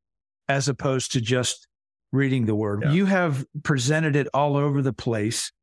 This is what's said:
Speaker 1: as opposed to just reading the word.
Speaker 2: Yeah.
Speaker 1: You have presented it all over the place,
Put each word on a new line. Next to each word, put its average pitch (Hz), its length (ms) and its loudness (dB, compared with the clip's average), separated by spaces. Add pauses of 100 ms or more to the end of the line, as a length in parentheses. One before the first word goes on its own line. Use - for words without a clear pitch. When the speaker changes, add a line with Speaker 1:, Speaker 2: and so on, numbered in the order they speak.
(480)
Speaker 1:
as 139 200 0
opposed 131 440 -2
to 131 100 0
just 120 460 -2 (440)
reading 131 360 2
the 107 80 0
word. 104 280 -2
Speaker 2:
Yeah. 143 80 2
Speaker 1:
You 190 140 4
have 175 400 0 (180)
presented 147 520 2
it 139 180 2
all 143 240 2
over 143 240 2
the 131 120 0
place, 110 580 -4 (120)